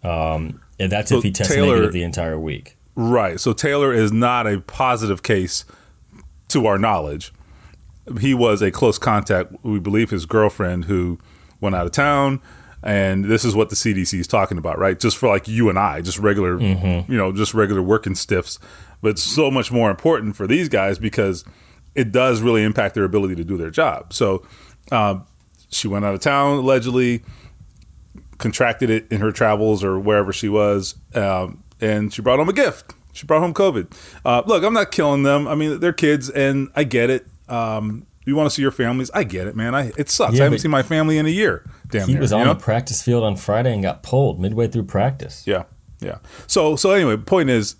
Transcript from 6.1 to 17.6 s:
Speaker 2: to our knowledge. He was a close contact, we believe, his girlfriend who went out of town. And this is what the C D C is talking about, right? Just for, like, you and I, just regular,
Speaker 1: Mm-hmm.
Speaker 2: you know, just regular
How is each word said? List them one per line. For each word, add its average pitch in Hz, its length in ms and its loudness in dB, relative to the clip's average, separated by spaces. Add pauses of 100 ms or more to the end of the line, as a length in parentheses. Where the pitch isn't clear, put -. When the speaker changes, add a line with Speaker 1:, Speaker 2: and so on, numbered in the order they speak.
Speaker 2:
to 120 180 2
our 101 120 4
knowledge. 87 540 -2 (880)
He 131 140 2
was 113 280 4
a 98 80 2
close 113 280 2
contact, 101 540 0 (100)
we 104 180 -2
believe, 104 300 0
his 90 160 -4
girlfriend 92 580 0
who 90 340 -2 (420)
went 98 140 -2
out 87 120 -2
of 87 60 -6
town. 139 480 2 (420)
And 98 420 0
this 110 200 2
is 110 100 0
what 107 160 2
the 101 60 -6
C 113 180 0
D 95 100 0
C 92 160 -4
is 85 80 -6
talking 98 300 0
about, 80 200 -6
right? 92 220 0
Just 110 160 0
for, 127 120 0
like, 101 200 2
you 113 220 2
and 92 80 0
I, 85 240 0
just 87 160 -6
regular, 98 400 2
Speaker 1:
Mm-hmm. 92 520 0
Speaker 2:
you 123 80 0
know, 95 140 0
just 101 200 -2
regular 101 300 2